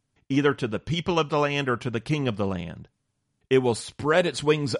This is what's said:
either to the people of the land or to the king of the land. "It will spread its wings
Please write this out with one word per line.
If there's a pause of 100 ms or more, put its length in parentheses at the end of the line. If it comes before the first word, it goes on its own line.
(280)
either
to
the
people
of
the
land
or
to
the
king
of
the
land. (640)
"It
will
spread
its
wings